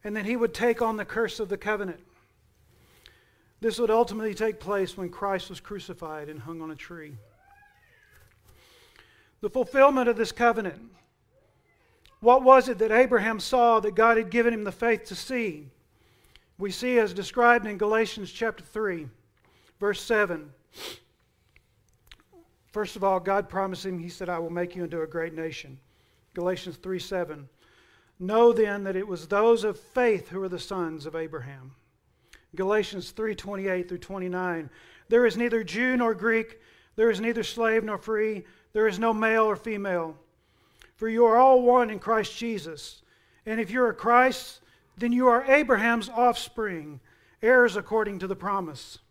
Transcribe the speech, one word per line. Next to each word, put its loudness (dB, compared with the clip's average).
and -8
that -4
he -2
would 0
take 0
on 0
the -6
curse -4
of -6
the -6
covenant. -6
This -2
would 0
ultimately 0
take -4
place -4
when -8
Christ -6
was -16
crucified -14
and -16
hung -14
on -12
a -14
tree. -18
The -6
fulfillment 4
of 2
this -2
covenant. -2
What 6
was 8
it -4
that 0
Abraham 2
saw 4
that -2
God 6
had -2
given 2
him -6
the -6
faith -2
to -14
see? -8
We -6
see 0
as 2
described 2
in -8
Galatians -2
chapter -6
three, -8
verse -2
seven. -2
First -6
of -6
all, 2
God -2
promised -6
him, -6
he -10
said, -10
"I -4
will -6
make -6
you -8
into -6
a -4
great -8
nation." -12
Galatians -6
three -8
seven. -8
Know 6
then 0
that -4
it -4
was -10
those 4
of -4
faith -2
who -8
are -6
the -8
sons -8
of -12
Abraham. -12
Galatians -2
three -6
twenty-eight -6
through -10
twenty-nine, -6
"There 6
is 0
neither -2
Jew -2
nor 0
Greek, -2
there 4
is -2
neither -2
slave 0
nor -6
free, -4
there 2
is 0
no 2
male 2
or 2
female, -6
for -6
you 6
are 6
all 8
one 4
in -8
Christ -2
Jesus. -10
And -4
if -4
you 0
are 2
Christ's, 2
then -2
you 4
are 4
Abraham's 2
offspring, -2
heirs 6
according -2
to -6
the -4
promise." -6